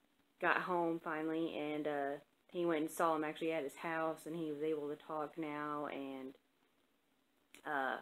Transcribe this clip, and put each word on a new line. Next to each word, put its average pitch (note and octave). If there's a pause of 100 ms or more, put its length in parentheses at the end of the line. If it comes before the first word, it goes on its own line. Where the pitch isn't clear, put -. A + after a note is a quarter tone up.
(400)
got E3+
home E3+
finally, D#3+
and, D3+
uh, C#3+ (420)
he F3
went E3
and D#3+
saw E3
him D#3
actually D#3
at D#3+
his C#3+
house, D#3+
and D#3+
he D#3
was C#3+
able D3+
to D3+
talk D3+
now, D3
and, C3+ (1300)
uh, C3+